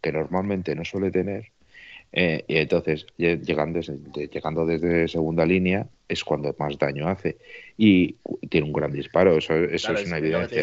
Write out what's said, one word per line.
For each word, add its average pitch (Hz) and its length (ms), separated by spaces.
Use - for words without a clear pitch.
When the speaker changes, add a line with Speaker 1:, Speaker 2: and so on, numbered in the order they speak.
Speaker 1:
que 80 100
normalmente 90 640
no 82 80
suele 95 280
tener, 98 400
eh, 82 360
y 78 100
entonces, 78 480
lle-, 85 260
llegando, 78 380
de-, 73 480
llegando 78 360
desde 82 420
segunda 82 380
línea 92 420
es - 160
cuando 73 340
más 71 220
daño 71 280
hace. 90 300
Y 95 360
cu-, - 160
tiene 76 180
un 76 60
gran 73 200
disparo, 82 440
eso, 78 160
eso 82 340
Speaker 2:
Claro, 104 120
Speaker 1:
es 98 80
una 85 100
Speaker 2:
es 76 60
lo 78 40
que 78 40
te - 20
he 82 40
Speaker 1:
evidencia. - 260